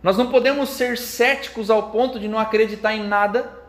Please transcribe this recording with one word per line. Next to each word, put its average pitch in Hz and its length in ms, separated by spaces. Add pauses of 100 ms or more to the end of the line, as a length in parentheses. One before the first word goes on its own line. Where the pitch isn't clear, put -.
Nós 185 140
não 247 140
podemos 262 400
ser 247 280
céticos 240 720
ao 214 200
ponto 247 280
de 202 80
não 214 120
acreditar 214 560
em 208 120
nada 208 460 (160)